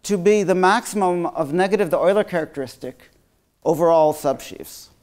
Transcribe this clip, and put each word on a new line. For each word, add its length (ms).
to 140
be 240
the 120
maximum 720
of 260
negative 380
the 80
Euler 260
characteristic 880
over 260
all 240
subsheaves. 720